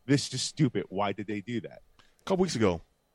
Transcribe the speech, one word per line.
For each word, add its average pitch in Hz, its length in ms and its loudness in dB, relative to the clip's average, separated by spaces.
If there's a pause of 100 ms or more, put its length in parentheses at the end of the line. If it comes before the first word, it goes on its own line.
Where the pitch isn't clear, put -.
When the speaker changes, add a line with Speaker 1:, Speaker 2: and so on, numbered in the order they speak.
Speaker 1:
"This 135 180 4
is - 40 -8
just - 180 -4
stupid. 123 420 0
Why 101 240 -2
did 101 140 -8
they 104 140 -4
do 117 220 -6
that?" 73 180 -16 (180)
Speaker 2:
A - 260 -20
couple 185 180 2
weeks 156 140 0
ago, 95 260 2 (320)